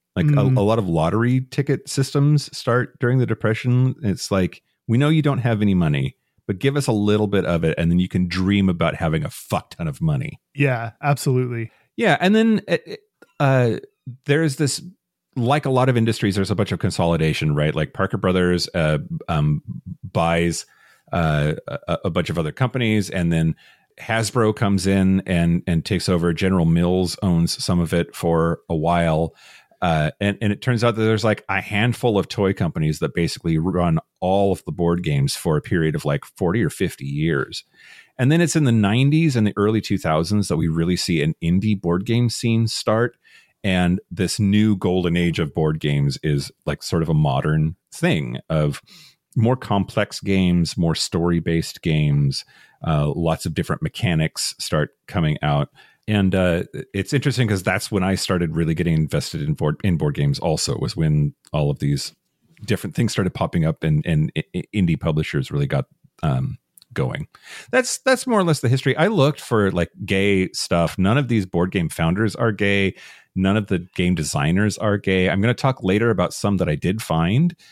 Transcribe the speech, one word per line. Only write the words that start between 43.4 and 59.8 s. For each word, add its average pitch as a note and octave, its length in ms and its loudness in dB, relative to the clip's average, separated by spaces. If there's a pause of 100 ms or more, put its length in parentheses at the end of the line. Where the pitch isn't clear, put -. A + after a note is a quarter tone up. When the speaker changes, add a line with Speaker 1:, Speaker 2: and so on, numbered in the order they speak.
Speaker 1:
And F#2 360 2 (100)
this F2 300 -2
new G#2 380 4
golden F2+ 400 0
age F2 200 0
of D#2 160 -2
board D#2 260 0
games C#2+ 440 0
is, C#2+ 280 -2 (140)
like, C#2+ 160 -6
sort E2 220 -2
of D#2 60 -2
a E2 40 0
modern D#2 600 0 (180)
thing D#2 440 -2 (120)
of D2+ 320 0 (540)
more A#2+ 220 2
complex G2+ 600 -2
games, F2+ 580 0
more E2 180 0
story-based E2 840 -2
games, D2 640 0 (420)
uh, D2+ 300 0
lots E2 300 -2
of E2 80 -6
different - 280 -4
mechanics - 800 -2
start D2+ 320 -2 (160)
coming D#2 340 -2
out. D2 280 -2 (380)
And, G2 280 2
uh, F2+ 280 2 (300)
it's G2 200 -4
interesting B2+ 340 0
'cause G2 160 0
that's F#2 280 -4
when F#2+ 120 0
I F#2+ 120 2
started E2+ 400 -2
really E2 180 0
getting E2 220 0
invested D#2 460 -2
in D2+ 120 -2
board, D2+ 300 -2